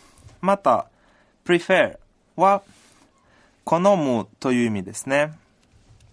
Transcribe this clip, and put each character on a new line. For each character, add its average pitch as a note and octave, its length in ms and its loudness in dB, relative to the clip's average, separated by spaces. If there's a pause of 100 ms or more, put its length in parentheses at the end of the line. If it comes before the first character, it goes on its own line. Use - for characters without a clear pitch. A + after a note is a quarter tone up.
(400)
ま G3 180 0
た、 A#2+ 300 0 (560)
prefer E3+ 520 0 (380)
は G3 260 2 (1040)
好 D#3+ 140 0
む D#3 480 0 (140)
と C3 100 -2
い B2 140 0
う - 20 2
意 A2+ 40 0
味 G2+ 120 -6
で A2 120 -14
す - 140 -12
ね。 D3 240 0 (800)